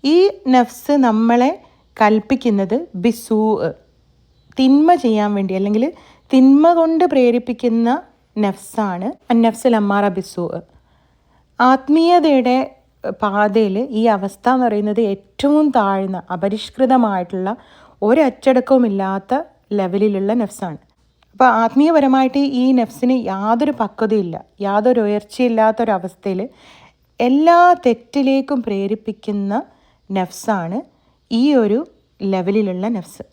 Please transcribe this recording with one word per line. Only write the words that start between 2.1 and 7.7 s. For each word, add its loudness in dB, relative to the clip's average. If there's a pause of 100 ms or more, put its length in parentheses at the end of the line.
ബിസൂ, -2 (1200)
തിന്മ 4
ചെയ്യാൻ 0
വേണ്ടി -4
അല്ലെങ്കിൽ 0 (460)
തിന്മ 6
കൊണ്ട് 2
പ്രേരിപ്പിക്കുന്ന 0 (480)